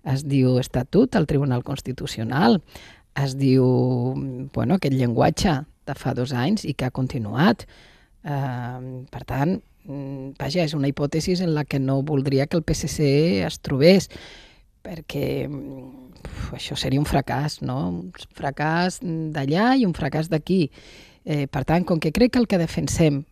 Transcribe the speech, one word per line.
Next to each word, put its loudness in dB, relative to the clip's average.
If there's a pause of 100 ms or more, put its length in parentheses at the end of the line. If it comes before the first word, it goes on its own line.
es -2
diu 4
Estatut 2
al 2
Tribunal 0
Constitucional, 0 (500)
es -4
diu, 6 (880)
bueno, 2
aquest 0
llenguatge 2 (180)
de -8
fa -4
dos -2
anys 0
i -4
que -4
ha -4
continuat. 0 (560)
Eh, -6
per -14
tant, 0 (280)
mm, -10
vaja, -2
és -2
una 0
hipòtesi -2
en 0
la 0
que -2
no 0
voldria 0
que -2
el 2
P -2
S -2
C 2
es -6
trobés, 6 (760)
perquè, -4
mm, -14
uf, -10
això -8
seria 0
un 2
fracàs, -2
no? -4
Un -8
fracàs -4
d'allà 0
i 4
un 2
fracàs -2
d'aquí. 2 (540)
Eh, -2
per -4
tant, 2
com 0
que 0
crec 4
que 2
el 4
que 2
defensem 2